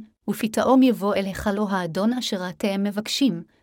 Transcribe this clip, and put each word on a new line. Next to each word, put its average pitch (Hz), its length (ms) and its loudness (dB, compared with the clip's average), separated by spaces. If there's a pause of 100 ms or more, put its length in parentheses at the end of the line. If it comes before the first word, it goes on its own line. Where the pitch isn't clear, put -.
(280)
"ופתאום 233 560 4
יבוא 202 320 2
אליך 196 380 -4
לא 208 160 -2
האדון 185 440 0
אשר 190 360 -6
אתם 196 340 -2
מבקשים, 202 600 -2 (200)